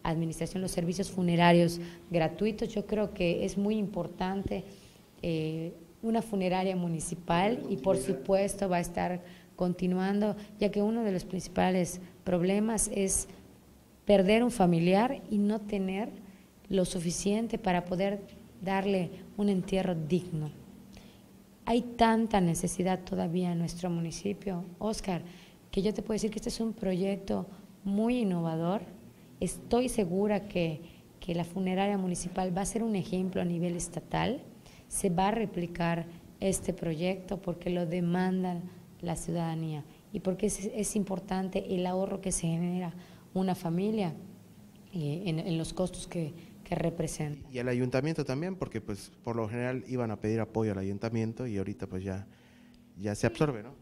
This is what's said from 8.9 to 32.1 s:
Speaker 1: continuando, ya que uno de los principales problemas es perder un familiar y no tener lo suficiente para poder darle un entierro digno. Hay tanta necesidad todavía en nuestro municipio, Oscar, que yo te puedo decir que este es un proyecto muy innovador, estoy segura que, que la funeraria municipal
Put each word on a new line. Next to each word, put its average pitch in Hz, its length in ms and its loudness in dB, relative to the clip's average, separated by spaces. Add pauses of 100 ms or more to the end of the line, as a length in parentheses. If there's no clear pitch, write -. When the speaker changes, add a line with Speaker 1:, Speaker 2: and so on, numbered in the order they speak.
Speaker 1:
continuando, 185 800 2 (240)
ya 208 100 4
que 202 140 2
uno 226 200 2
de 208 80 2
los 175 140 -2
principales 185 720 0 (240)
problemas 202 720 2
es 196 340 0 (760)
perder 208 380 8
un 240 80 4
familiar 185 680 4 (100)
y 208 80 2
no 208 200 2
tener 190 500 -4 (600)
lo 185 160 4
suficiente 202 720 0
para 175 260 2
poder 196 380 0 (400)
darle 190 480 2 (260)
un 208 140 2
entierro 185 460 2
digno. 156 560 0 (1120)
Hay 240 160 4
tanta 226 580 4
necesidad 180 640 2
todavía 180 480 0
en 170 80 0
nuestro 170 300 -2
municipio, 175 760 -4 (140)
Oscar, 208 460 -2 (480)
que 196 100 0
yo 208 120 2
te 208 100 -4
puedo 226 120 -2
decir 214 140 0
que - 80 -6
este 220 120 -4
es - 100 -6
un 226 140 0
proyecto 190 760 0 (360)
muy 220 360 2
innovador, 170 640 0 (580)
estoy 240 500 0
segura 202 580 2
que, 160 340 0 (380)
que 175 160 -2
la 170 80 0
funeraria 190 540 0
municipal 180 580 -2